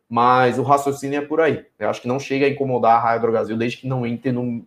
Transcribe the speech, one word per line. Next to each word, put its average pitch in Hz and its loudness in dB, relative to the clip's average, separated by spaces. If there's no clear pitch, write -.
mas 123 4
o 131 0
raciocínio 139 0
é 143 -4
por 156 0
aí. 139 0
Eu 107 -4
acho 110 -4
que 120 -8
não 127 -2
chega 139 -2
a 139 4
incomodar 123 2
a 117 4
Raia 117 0
Drogasil, 110 -2
desde 123 -4
que 131 -12
não 131 -4
entre 120 -4
no 120 -4